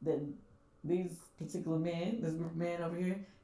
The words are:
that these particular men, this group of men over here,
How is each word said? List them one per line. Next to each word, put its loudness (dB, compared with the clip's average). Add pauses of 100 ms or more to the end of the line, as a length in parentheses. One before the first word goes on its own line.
that 2 (640)
these 2 (200)
particular 0
men, 2
this 2
group -2
of -6
men 0
over 0
here, 0 (180)